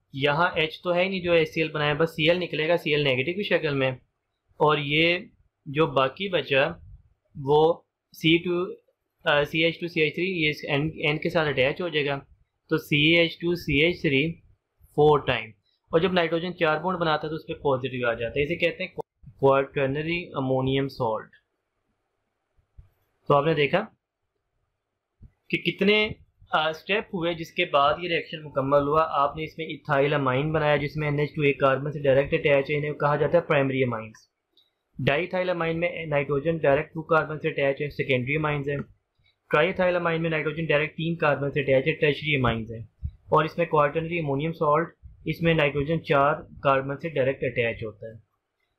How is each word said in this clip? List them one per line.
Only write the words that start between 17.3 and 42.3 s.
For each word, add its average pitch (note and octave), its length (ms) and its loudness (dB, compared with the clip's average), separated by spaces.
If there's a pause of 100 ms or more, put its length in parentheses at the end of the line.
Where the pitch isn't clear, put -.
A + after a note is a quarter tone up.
उस D#3 80 -10
पर D#3+ 100 -10
positive B2+ 560 -2
आ A#2 40 0
जाता A2+ 260 -6
है, D3 60 2
इसे E3 100 -4
कहते E3 280 -2
हैं F3+ 120 -12
quaternary C#3 1300 0 (140)
ammonium C3 500 0
salt। A2+ 420 -4 (2000)
तो D3 40 6
आपने C#3+ 200 4
देखा D3 260 2 (1700)
कि - 60 0
कितने, G#3 580 0 (400)
अ, D#3+ 160 0
step G3 420 -4
हुए E3+ 200 -2
जिसके E3 320 -4
बाद D3 340 2
ये F3 100 -6
reaction D#3+ 340 -4
मुकम्मल C#3+ 380 2
हुआ। D3 200 2
आपने D#3 420 0
इसमें D#3 240 -10
ethylamine C#3+ 840 0
बनाया D3+ 240 2
जिसमें D3 300 -4
एनएच D3 280 -2
टू D#3 80 -2
एक C#3 180 2
carbon C3+ 300 0
से D3 80 -10
direct C#3+ 340 2
attach C#3+ 360 2
है, D3+ 80 -2
इन्हें D3+ 160 -4
कहा D3 220 0
जाता D3 220 2
है E3 60 2
primary C3+ 400 2
amines। A2+ 440 -6 (720)
Diethylamine E3 760 -2
में E3 300 -4
nitrogen C#3+ 500 0
direct C#3+ 360 2
two D#3+ 80 -8
carbon D#3 360 0
से D#3 120 -2
attach C#3 320 0
है, D3 80 -4
secondary C3 460 -2
amines D3 320 -2
है। C#3+ 100 -4 (720)
Triethylamine F3 720 2
में E3 80 0
nitrogen D#3 360 -4
direct D3+ 280 2
तीन E3 220 -4
कार्बन C#3+ 340 0
से C#3+ 120 -2
attach C3+ 260 2
है, D#3+ 60 0
टर्शियरी D3+ 460 0